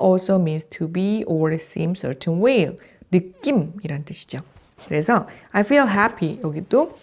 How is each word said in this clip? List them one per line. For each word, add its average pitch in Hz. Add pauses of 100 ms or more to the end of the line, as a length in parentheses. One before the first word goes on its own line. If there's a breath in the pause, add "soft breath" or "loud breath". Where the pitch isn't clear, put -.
also 185
means 156
to 160
be 196
or 160
seem 165
certain 165
way. 226 (340 loud breath)
느낌이란 175
뜻이죠. - (460)
그래서 160 (260 loud breath)
I 202
feel 277
happy, 202
여기도 190